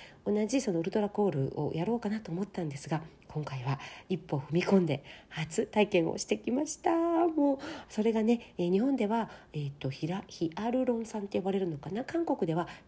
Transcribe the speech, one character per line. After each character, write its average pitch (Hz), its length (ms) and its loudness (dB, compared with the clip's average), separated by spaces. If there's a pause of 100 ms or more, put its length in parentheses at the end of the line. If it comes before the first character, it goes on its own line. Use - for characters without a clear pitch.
(260)
同 202 80 2 (120)
じ 247 160 2
そ 220 100 0
の 165 80 2
ウ 165 40 0
ル 190 80 -4
ト 214 100 2
ラ 202 80 0
コ 208 180 2
ー 185 40 2
ル 135 280 -2
を 147 140 -2
や 160 120 -2
ろ 226 100 0
う 233 40 -2
か 214 100 -4
な 214 100 -2
と 214 120 -10
思 175 120 -2
っ - 20 -4
た - 160 -6
ん 156 80 -4
で 135 80 -6
す - 120 -8
が、 160 120 -2 (320)
今 151 100 -4
回 139 200 -8
は 139 160 -2 (300)
一 185 100 -2
歩 - 180 -4
踏 135 140 -4
み 175 120 2
込 196 180 6
ん 175 40 4
で 143 180 0 (260)
初 - 360 -2
体 208 220 4
験 170 220 4
を - 100 -4
し - 40 -6
て 214 140 0
き 220 140 -6
ま 285 160 0
し - 120 -6
た。 359 120 2 (360)
も 285 280 4
う - 20 -2 (320)
そ 214 140 -2
れ 220 100 4
が 220 80 2
ね、 233 380 2
え 175 60 2
ー、 175 60 2
日 190 80 6
本 269 160 2
で 220 120 2
は、 220 240 0 (220)
え - 40 -8
ー 143 140 -2
と、 - 180 -6
ヒ - 160 -6
ラ-、 180 220 -4
ヒ 160 280 -4
ア 214 140 -2
ル 254 160 2
ロ 240 120 2
ン 226 100 -4
酸 214 160 -6
っ - 20 -6
て 202 140 -2
呼 180 60 -2
ば 196 60 2
れ 196 80 2
る 185 80 0
の 156 120 -4
か 151 100 -10
な。 208 140 -4
韓 339 240 -2
国 269 180 0
で 160 80 2
は 165 140 0 (200)